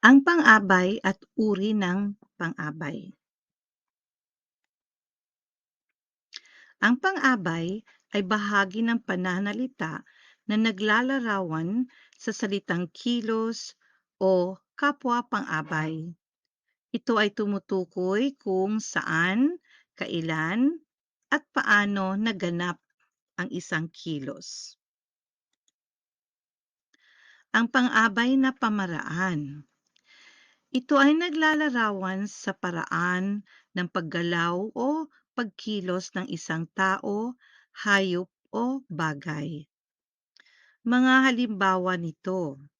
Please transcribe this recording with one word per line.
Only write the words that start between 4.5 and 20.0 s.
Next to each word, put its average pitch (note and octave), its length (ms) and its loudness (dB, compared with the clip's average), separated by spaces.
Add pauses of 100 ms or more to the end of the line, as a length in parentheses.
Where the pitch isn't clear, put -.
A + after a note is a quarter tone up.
Ang A#3+ 160 4
pang-abay G#3 880 -2 (240)
ay G#3 160 -2
bahagi G3+ 560 0
ng A#3 240 0
pananalita F#3 960 -4 (480)
na G#3 80 0
naglalarawan G#3+ 1300 0 (320)
sa - 160 -6
salitang F#3+ 560 -4
kilos A3+ 880 -4 (400)
o F#3 400 2 (160)
kapwa C4+ 560 0
pang-abay. D#3+ 800 -4 (800)
Ito A3+ 320 0
ay G#3 160 0
tumutukoy G3 1040 -2
kung G3 400 -2
saan, F#3+ 800 0 (320)
kailan, E3+ 880 -2 (480)